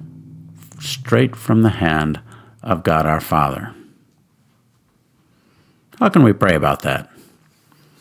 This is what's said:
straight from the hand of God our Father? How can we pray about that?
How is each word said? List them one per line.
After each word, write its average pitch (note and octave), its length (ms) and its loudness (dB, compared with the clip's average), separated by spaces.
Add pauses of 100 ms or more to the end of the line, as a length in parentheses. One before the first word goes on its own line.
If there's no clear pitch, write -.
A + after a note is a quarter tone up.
(800)
straight B2 560 -2
from A2+ 280 0
the A2 80 4
hand D#2 500 -2 (400)
of E2 220 -4
God D#2+ 240 2
our D#2 120 0
Father? C#2+ 540 -4 (2250)
How A#3 80 2
can D#3 160 6
we G#2+ 100 6
pray F#2+ 200 2
about D2 300 0
that? C2+ 260 -4 (920)